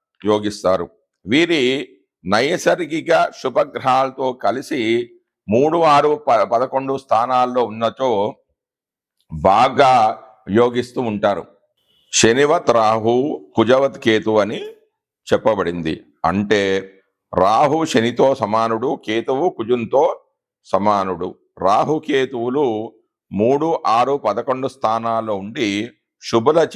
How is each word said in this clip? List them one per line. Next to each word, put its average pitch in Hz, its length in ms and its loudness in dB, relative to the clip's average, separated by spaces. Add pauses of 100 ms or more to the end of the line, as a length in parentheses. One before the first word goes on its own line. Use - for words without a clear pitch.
(260)
యోగిస్తారు. 101 640 0 (360)
వీరి 156 380 2 (600)
నైసర్గిక 160 1040 0 (100)
శుభగ్రహాలతో 131 920 -2
కలిసి 120 760 -2 (400)
మూడు, 147 280 2 (180)
ఆరు, 147 160 4 (160)
ప-, 110 260 2
పదకొండు 135 440 -2
స్థానాల్లో 127 720 0
ఉన్నచో 113 400 -2 (1200)
బాగా 120 600 4 (680)
యోగిస్తూ 120 420 0
ఉంటారు. 104 420 -2 (680)
శనివత్ 143 680 4
రాహు, 110 340 2 (420)
కుజవత్ 127 500 2
కేతు 110 280 2 (100)
అని 117 160 -6 (680)
చెప్పబడింది. 87 680 -2 (300)
అంటే 101 380 0 (680)
రాహు 135 520 2
శనితో 123 500 0
సమానుడు, 113 680 -2
కేతువు 131 440 -2
కుజునితో 120 540 -2 (680)
సమానుడు. 95 580 -2 (300)
రాహుకేతువులు 131 1080 0 (640)
మూడు, 131 360 0 (180)
ఆరు, 123 280 0 (140)
పదకొండు 127 400 -4
స్థానాల్లో 113 680 -4
ఉండి 104 540 -6 (400)
శుభుల 131 300 2 (160)